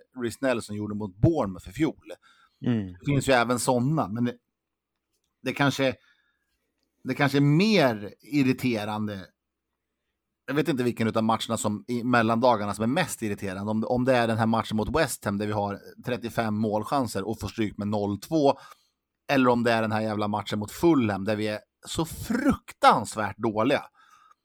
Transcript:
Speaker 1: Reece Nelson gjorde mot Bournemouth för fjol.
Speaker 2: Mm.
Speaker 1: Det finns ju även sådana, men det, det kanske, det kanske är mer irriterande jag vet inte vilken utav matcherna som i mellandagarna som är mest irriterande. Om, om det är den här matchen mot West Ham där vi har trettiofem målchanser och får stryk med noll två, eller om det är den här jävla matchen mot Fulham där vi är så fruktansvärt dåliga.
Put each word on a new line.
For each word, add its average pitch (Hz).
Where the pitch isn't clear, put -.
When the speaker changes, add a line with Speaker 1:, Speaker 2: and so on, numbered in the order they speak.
Speaker 1:
Reece 113
Nelson 117
gjorde 104
mot 101
Bournemouth 117
för 92
fjol. 131
Speaker 2:
Mm. 107
Speaker 1:
Det -
finns 139
ju 135
även 120
sådana, 127
men 117
det, 120
det 131
kanske, 135
det 127
kanske 143
är 143
mer 143
irriterande 107
jag 135
vet 151
inte 127
vilken 117
utav 110
matcherna 110
som 104
i 120
mellandagarna 117
som 107
är 113
mest 151
irriterande. 101
Om, 110
om 123
det 131
är 117
den 113
här 113
matchen 110
mot 110
West -
Ham 101
där 104
vi 104
har 101
trettiofem 113
målchanser 107
och 113
får 107
stryk 104
med 104
noll 104
två, 151
eller 131
om 120
det 117
är 113
den 110
här 110
jävla 104
matchen 104
mot 104
Fulham 113
där 107
vi 107
är 107
så -
fruktansvärt 180
dåliga. 113